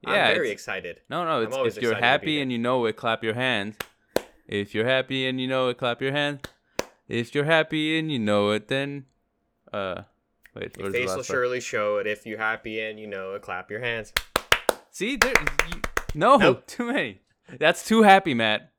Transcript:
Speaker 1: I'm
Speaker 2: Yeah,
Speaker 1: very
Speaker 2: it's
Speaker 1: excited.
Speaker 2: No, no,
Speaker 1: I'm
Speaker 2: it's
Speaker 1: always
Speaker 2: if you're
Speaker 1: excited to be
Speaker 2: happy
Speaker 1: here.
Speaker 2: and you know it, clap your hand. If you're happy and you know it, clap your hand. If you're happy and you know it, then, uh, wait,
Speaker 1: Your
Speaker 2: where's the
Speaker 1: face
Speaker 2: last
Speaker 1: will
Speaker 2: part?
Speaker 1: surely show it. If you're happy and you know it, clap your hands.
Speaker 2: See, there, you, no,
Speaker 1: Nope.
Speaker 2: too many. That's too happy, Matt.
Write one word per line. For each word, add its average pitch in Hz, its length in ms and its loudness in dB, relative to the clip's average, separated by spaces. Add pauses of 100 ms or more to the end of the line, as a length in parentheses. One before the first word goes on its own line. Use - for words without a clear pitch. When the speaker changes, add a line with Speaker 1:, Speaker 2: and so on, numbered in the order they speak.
Speaker 1:
I'm - 80 -2
Speaker 2:
Yeah, 143 200 4
Speaker 1:
very 139 160 0
Speaker 2:
it's - 20 -4
Speaker 1:
excited. 95 480 -10 (100)
Speaker 2:
No, 170 140 -4
no, 160 160 0
Speaker 1:
I'm - 80 2
Speaker 2:
it's 127 80 -6
Speaker 1:
always 117 200 0
Speaker 2:
if 107 60 -6
you're 117 80 2
Speaker 1:
excited 107 100 0
to 120 60 2
be - 60 -
Speaker 2:
happy 151 220 0
Speaker 1:
here. 147 80 0
Speaker 2:
and 131 100 -2
you 120 60 -2
know 120 260 0
it, 110 120 0
clap 113 280 -2
your 110 100 0
hand. 113 400 -2 (720)
If 101 300 -4
you're 107 100 2
happy 131 400 0
and 131 140 -2
you 127 80 -2
know 131 200 0
it, 120 80 -2
clap 120 240 -2
your 135 120 -2
hand. 143 340 -4 (640)
If 117 260 -4
you're 143 100 2
happy 156 540 2
and 160 140 -2
you 127 80 0
know 104 320 4
it, 107 160 -2
then, 139 380 -4 (680)
uh, 98 300 -4 (520)
wait, - 220 -10
Speaker 1:
Your - 80 -10
Speaker 2:
where's 98 80 -4
the 120 80 -2
Speaker 1:
face 123 80 -2
Speaker 2:
last 95 80 -2
Speaker 1:
will - 0 -
Speaker 2:
part? 127 100 -8
Speaker 1:
surely 127 340 -2
show 104 360 -2
it. 101 100 -2
If 107 200 -6
you're 107 120 -10
happy 110 420 -4
and 110 200 -8
you 107 80 -12
know 95 260 -8
it, 101 80 -10
clap 92 300 -10
your 107 80 -6
hands. 117 320 -6 (800)
Speaker 2:
See, 247 240 -4
there, 254 160 2 (360)
you, 170 120 -10 (340)
no, 208 220 6
Speaker 1:
Nope. 175 320 4
Speaker 2:
too 240 240 -6
many. 131 300 -4 (360)
That's 156 260 2
too 220 200 6
happy, 190 300 8
Matt. 110 440 0